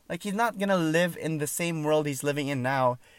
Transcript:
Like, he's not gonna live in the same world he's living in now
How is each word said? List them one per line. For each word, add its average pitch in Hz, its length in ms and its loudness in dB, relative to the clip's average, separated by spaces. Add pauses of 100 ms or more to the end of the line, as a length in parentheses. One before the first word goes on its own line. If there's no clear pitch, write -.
Like, 175 140 -6
he's 196 100 -4
not 226 240 0
gonna 196 200 2
live 165 380 2
in 160 220 -4
the 147 100 -4
same 170 360 -4
world 151 220 4
he's 143 180 -4
living 143 260 -2
in 135 120 -2
now 127 380 2 (200)